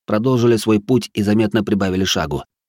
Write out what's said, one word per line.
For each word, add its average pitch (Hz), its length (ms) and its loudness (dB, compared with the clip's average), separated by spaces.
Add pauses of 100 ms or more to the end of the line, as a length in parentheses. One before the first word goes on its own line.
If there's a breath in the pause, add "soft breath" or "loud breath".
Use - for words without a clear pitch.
продолжили 120 520 2
свой 107 240 0
путь 120 340 0
и 107 80 -2
заметно 107 400 2
прибавили 95 420 0
шагу. 78 400 -4 (240)